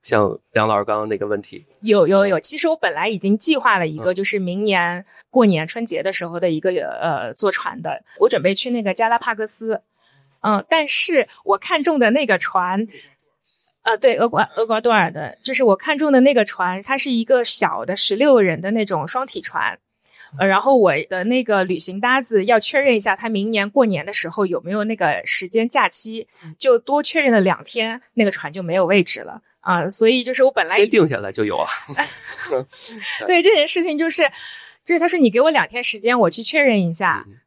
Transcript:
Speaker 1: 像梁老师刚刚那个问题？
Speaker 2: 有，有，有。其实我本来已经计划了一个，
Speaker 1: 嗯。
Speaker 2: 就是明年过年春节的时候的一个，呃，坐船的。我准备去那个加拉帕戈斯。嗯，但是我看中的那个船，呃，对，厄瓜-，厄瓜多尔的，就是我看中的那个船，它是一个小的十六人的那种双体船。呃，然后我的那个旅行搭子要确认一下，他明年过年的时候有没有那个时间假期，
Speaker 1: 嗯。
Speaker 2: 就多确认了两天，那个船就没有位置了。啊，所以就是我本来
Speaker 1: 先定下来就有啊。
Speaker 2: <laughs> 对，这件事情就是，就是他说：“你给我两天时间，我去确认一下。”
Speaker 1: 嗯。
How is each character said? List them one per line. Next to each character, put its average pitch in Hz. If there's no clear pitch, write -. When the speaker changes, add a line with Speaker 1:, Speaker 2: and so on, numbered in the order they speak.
Speaker 1:
像 107
梁 110
老 104
师 101
刚 107
刚 107
那 104
个 104
问 104
题？ -
Speaker 2:
有， 202
有， 196
有。 190
其 294
实 330
我 320
本 190
来 170
已 214
经 196
计 302
划 233
了 170
一 156
个， 180
Speaker 1:
嗯。 -
Speaker 2:
就 190
是 202
明 185
年 180
过 254
年 160
春 233
节 170
的 185
时 185
候 170
的 180
一 160
个， 185
呃， 131
坐 202
船 -
的。 156
我 220
准 208
备 185
去 247
那 240
个 202
加 -
拉 233
帕 233
戈 214
斯。 220
嗯， 208
但 320
是 277
我 392
看 320
中 311
的 233
那 285
个 202
船， 190
呃， -
对， 240
厄 226
瓜-， -
厄 226
瓜 220
多 240
尔 180
的， 151
就 269
是 262
我 202
看 294
中 294
的 262
那 277
个 226
船， 185
它 269
是 269
一 226
个 247
小 147
的 185
十 -
六 254
人 165
的 190
那 220
种 165
双 262
体 226
船。 -
呃， 185
然 196
后 269
我 190
的 185
那 247
个 208
旅 185
行 190
搭 247
子 208
要 226
确 277
认 277
一 214
下， 196
他 233
明 208
年 208
过 247
年 175
的 202
时 -
候 196
有 175
没 170
有 208
那 220
个 131
时 -
间 226
假 233
期， 220
Speaker 1:
嗯。 160
Speaker 2:
就 247
多 285
确 -
认 269
了 220
两 185
天， 226
那 226
个 202
船 147
就 190
没 170
有 185
位 190
置 -
了。 -
啊， 175
所 220
以 247
就 247
是 269
我 262
本 185
来 175
Speaker 1:
先 214
定 208
下 127
来 101
就 107
有 98
啊。 76
Speaker 2:
<laughs> -
对， 349
这 403
件 311
事 349
情 330
就 330
是， 320
就 -
是 349
他 330
说 349
：“你 247
给 226
我 311
两 233
天 240
时 -
间， 240
我 196
去 -
确 302
认 240
一 170
下。” 165
Speaker 1:
嗯。 101